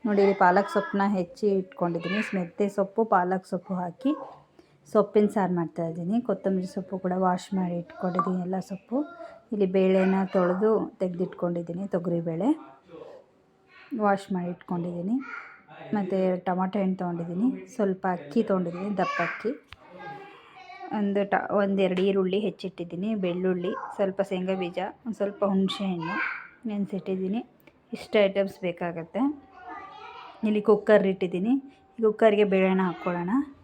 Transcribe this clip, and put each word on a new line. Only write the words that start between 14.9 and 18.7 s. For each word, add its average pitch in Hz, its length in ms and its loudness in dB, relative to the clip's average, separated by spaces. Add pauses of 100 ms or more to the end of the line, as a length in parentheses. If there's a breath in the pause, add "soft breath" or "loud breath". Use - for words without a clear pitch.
ಮತ್ತು 190 240 0 (280)
ಟೊಮಾಟೊ 185 360 0
ಹಣ್ಣು 190 180 0
ತೊಗೊಂಡಿದ್ದೀನಿ, 175 480 -2 (260)
ಸ್ವಲ್ಪ 190 260 0 (160)
ಅಕ್ಕಿ - 320 0
ತೊಗೊಂಡಿದ್ದೀನಿ, 185 400 -2 (120)